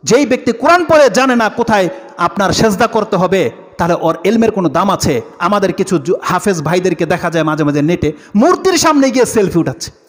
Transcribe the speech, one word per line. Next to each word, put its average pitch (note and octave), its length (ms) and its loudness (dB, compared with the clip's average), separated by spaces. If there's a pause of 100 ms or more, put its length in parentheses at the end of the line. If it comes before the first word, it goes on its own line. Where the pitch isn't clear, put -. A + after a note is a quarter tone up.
যেই C4+ 240 2
ব্যক্তি B3+ 260 -2
কোরআন E4+ 320 2
পড়ে D4+ 260 4
জানে B3+ 260 2
না A3 120 2
কোথায় G#3+ 400 0 (300)
আপনার F3 340 0
সেজদা A3 340 0
করতে G#3 300 -2
হবে, F3 340 0 (280)
তাহলে F3 220 0
ওর E3 240 0
এলমের A3+ 260 2
কোনো F#3 180 -2
দাম F3+ 220 0
আছে? E3 300 -2 (180)
আমাদের F#3 340 0
কিছু F#3 260 -2
জু-, D3 240 -2
হাফেজ F3+ 400 -2
ভাইদেরকে F3 440 -2
দেখা E3+ 240 -2
যায় D#3+ 140 -2
মাঝে D3+ 200 -2
মাঝে D3 180 0
নেটে D3 300 0 (240)
মূর্তির F4+ 420 2
সামনে C#4+ 320 2
গিয়ে A#3+ 160 2
সেলফি F#3+ 320 0
উঠাচ্ছে। C3+ 320 -4 (180)